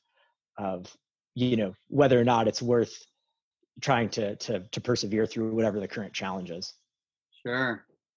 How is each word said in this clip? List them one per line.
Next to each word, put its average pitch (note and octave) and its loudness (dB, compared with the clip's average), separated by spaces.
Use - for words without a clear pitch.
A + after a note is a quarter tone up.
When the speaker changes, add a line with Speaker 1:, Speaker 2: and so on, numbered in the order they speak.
Speaker 1:
of, F#2 -6
you B2 2
know, G2 -2
whether C3+ 6
or A#2+ 6
not A#2 4
it's - 0
worth A#2+ 0
trying A#2 2
to, G#2 -4
to, G#2+ -4
to - -6
persevere A2 0
through A2 -2
whatever A2 2
the F#2 -4
current G#2 -10
challenge F#2+ -6
is. E2+ -10
Speaker 2:
Sure. B2 -2